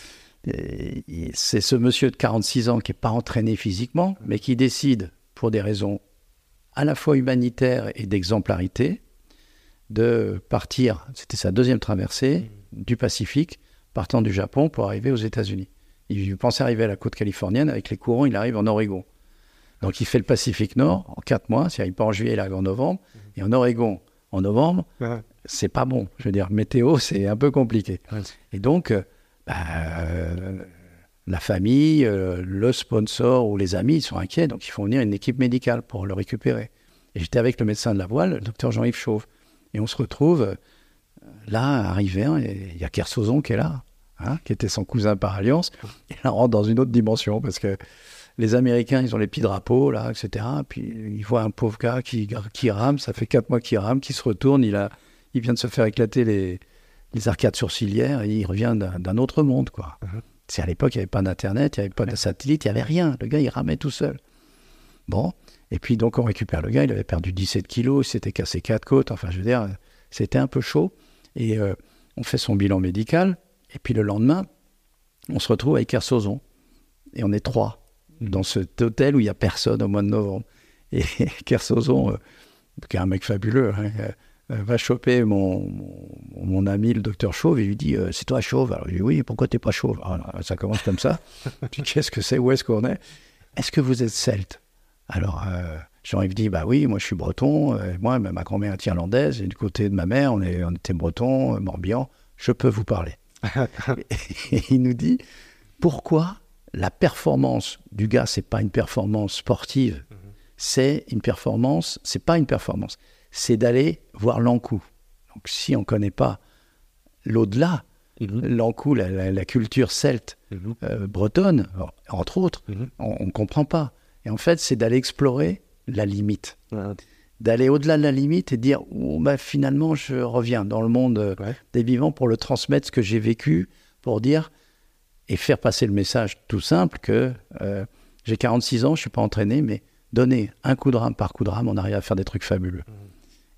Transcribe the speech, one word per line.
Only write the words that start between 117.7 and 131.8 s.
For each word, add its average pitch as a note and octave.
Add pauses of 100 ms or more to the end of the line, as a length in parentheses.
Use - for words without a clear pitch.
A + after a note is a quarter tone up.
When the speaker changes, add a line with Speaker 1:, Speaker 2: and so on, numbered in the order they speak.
Speaker 2:
Mhm. G#2+
Speaker 1:
l'Ankou, A#2
la, F#2+
la, F#2+
la F#2+
culture A#2
celte, - (140)
Speaker 2:
Mhm. G2+
Speaker 1:
euh, G2+
bretonne, G#2+ (420)
entre -
autres, F#3
Speaker 2:
Mhm. A2 (100)
Speaker 1:
on, A2
on F#2+
comprend A2
pas. D#3 (320)
Et A2+
en A2
fait, E3+
c'est -
d'aller A2+
explorer C#3+ (260)
la G#2+
limite. G2+ (160)
Speaker 2:
Ouais. G#2+ (600)
Speaker 1:
D'aller A#2
au-delà D3+
de D3
la D3
limite C#3+
et B2+
dire, C3 (100)
oh, C3+
bah, C#3+
finalement, C#3+
je C3+
reviens A#2+
dans A2
le A2+
monde, B2
euh, G2
Speaker 2:
Ouais. G2+ (160)
Speaker 1:
des A#2+